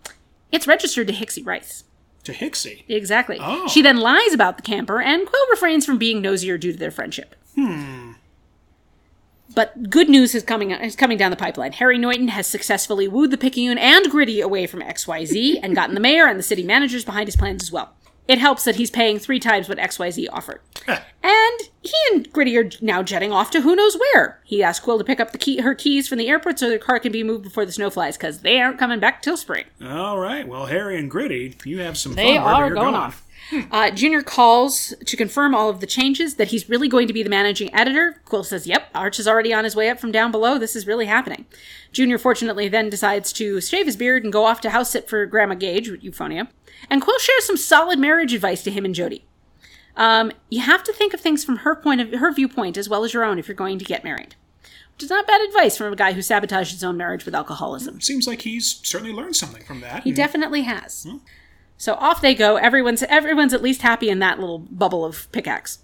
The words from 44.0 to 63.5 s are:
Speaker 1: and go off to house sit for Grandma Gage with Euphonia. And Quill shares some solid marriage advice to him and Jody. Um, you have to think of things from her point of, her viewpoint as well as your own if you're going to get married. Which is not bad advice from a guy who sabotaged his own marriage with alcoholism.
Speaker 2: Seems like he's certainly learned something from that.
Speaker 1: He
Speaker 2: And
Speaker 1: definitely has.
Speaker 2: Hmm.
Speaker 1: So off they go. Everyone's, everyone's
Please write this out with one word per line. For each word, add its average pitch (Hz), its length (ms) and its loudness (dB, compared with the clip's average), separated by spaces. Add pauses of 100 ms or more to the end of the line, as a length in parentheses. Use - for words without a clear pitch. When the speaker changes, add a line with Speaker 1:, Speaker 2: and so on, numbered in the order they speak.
Speaker 1:
and 208 80 -6
go 214 140 4
off 226 160 2
to 220 80 -4
house 233 200 0
sit 247 180 -6
for 208 180 -2
Grandma 196 280 2
Gage 190 360 -4
with - 120 -14
Euphonia. 170 460 -10 (400)
And 277 140 2
Quill 494 160 2
shares 523 260 2
some 392 140 -2
solid 330 400 4
marriage 294 340 2
advice 196 300 -2
to 202 80 -6
him 196 160 -6
and 185 80 -2
Jody. 170 320 -6 (720)
Um, 226 360 4 (160)
you 226 140 -4
have 339 220 4
to 440 80 -4
think 415 200 0
of 349 80 -8
things 302 240 0
from 247 140 -4
her 311 160 0
point 285 260 0
of, 233 120 -6
her 285 200 0
viewpoint 226 460 -2
as 202 100 -8
well 208 160 0
as 226 80 -4
your 233 120 0
own 202 140 -2
if 156 100 -8
you're 202 60 -10
going 190 240 -6
to 190 60 -10
get - 200 -6
married. - 300 -10 (600)
Which - 80 -16
is 285 80 -8
not 392 160 0
bad 427 160 4
advice 403 340 4
from 208 160 -6
a 196 40 -8
guy 190 180 2
who 190 80 -8
sabotaged 196 500 -2
his 185 120 -12
own 180 120 -4
marriage 175 300 -6
with 170 80 -10
alcoholism. 160 680 -8
Speaker 2:
Seems 269 260 -2
like 233 160 -8
he's 226 400 -6
certainly 220 300 -6
learned 302 240 -6
something - 280 -6
from 131 160 -14
that. 123 240 -12
Speaker 1:
He 262 60 -2
Speaker 2:
And 262 60 -2
Speaker 1:
definitely 294 460 0
has. - 440 -8
Speaker 2:
Hmm. 240 120 -14 (600)
Speaker 1:
So - 160 -4
off 330 260 0
they 269 160 4
go. 214 220 4
Everyone's, 240 460 2
everyone's 302 480 2